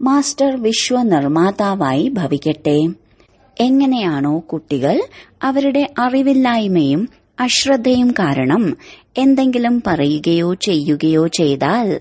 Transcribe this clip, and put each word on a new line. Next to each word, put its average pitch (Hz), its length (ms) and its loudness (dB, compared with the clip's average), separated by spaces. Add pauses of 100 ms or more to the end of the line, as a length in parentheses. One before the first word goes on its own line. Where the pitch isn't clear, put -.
മാസ്റ്റർ 269 640 0
വിശ്വനിർമ്മാതാവായി 196 1500 0
ഭവിക്കട്ടെ. 151 720 -2 (760)
എങ്ങനെയാണോ 226 840 0
കുട്ടികൾ 156 580 -2 (460)
അവരുടെ 269 400 0 (160)
അറിവില്ലായ്മയും 240 1040 2 (360)
അശ്രദ്ധയും 247 720 2
കാരണം 147 520 0 (540)
എന്തെങ്കിലും 254 680 2
പറയുകയോ 170 680 0
ചെയ്യുകയോ 160 720 0
ചെയ്താൽ 165 640 0 (120)